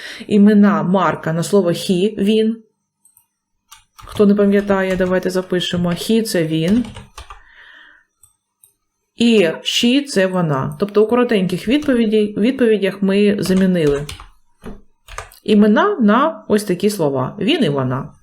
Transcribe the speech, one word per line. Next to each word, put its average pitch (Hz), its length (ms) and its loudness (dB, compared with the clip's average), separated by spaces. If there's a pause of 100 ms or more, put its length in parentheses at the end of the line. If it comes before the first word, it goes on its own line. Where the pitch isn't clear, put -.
(260)
імена 202 560 6
Марка 165 500 0
на 165 100 -2
слово 190 260 2
he, 185 500 -2
він. 220 440 0 (1400)
Хто 208 200 2
не 202 80 4
пам'ятає, 196 600 0
давайте 185 340 -2
запишемо. 180 600 -2
He — 220 320 -2
це 180 220 -2
він. 165 400 0 (2250)
І 226 300 4
she — 240 600 -2
це 190 180 0
вона. 151 540 -2
Тобто 208 240 0
у - 20 2
коротеньких 220 600 -2
відповідей-, 220 720 0
відповідях 214 640 0
ми 202 360 2
замінили 170 680 0 (1400)
імена 214 540 4
на 262 480 0
ось 208 160 0
такі 196 260 -2
слова. 139 500 -4
Він 262 240 0
і 156 40 0
вона. 135 540 -4